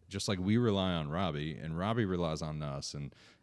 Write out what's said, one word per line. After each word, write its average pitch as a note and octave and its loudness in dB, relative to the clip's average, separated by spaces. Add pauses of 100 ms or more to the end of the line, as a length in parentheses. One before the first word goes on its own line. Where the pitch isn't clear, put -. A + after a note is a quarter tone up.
just G2 -4
like G2 0
we G#2 4
rely G2 4
on D2+ 0
Robbie, D#2 -2
and D#2+ -4
Robbie A2 2
relies E2+ 0
on D2+ -4
us, C#2 -6
and, C#2+ -8 (300)